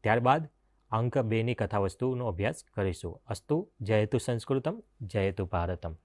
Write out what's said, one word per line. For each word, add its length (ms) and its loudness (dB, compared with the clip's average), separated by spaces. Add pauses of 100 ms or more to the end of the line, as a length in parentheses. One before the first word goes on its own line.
ત્યારબાદ 460 4 (420)
અંક 280 2
બેની 360 2
કથાવસ્તુનો 720 0
અભ્યાસ 380 -2 (100)
કરીશું. 520 -4
અસ્તુ, 540 -4
જયતુ 380 2
સંસ્કૃતમ, 640 -2 (180)
જયતુ 460 -2
ભારતમ. 580 -4